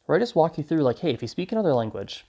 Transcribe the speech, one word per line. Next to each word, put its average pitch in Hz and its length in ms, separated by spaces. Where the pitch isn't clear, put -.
where 151 100
I 190 40
just 233 160
walk 165 220
you 151 40
through, 156 200
like, 123 180
"Hey, 170 100
if 120 120
you 120 40
speak 175 240
another 202 240
language, 107 540